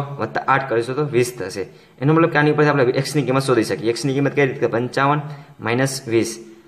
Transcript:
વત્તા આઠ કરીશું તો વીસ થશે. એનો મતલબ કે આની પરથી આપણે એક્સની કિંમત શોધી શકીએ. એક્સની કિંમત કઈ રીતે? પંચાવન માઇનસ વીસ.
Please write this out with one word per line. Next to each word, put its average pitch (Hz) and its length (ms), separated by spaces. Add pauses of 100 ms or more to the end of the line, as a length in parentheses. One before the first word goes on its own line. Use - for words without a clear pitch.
(180)
વત્તા - 300
આઠ 135 200
કરીશું 117 280
તો 151 80
વીસ 123 340
થશે. 95 280 (340)
એનો 143 120
મતલબ 165 180
કે 160 80
આની 147 140
પરથી 151 160
આપણે 143 160
એક્સની 135 380
કિંમત 131 200
શોધી 123 220
શકીએ. 104 260
એક્સની 131 240
કિંમત 139 200
કઈ 139 120
રીતે? 123 200
પંચાવન 135 540 (400)
માઇનસ 123 480
વીસ. 110 360 (240)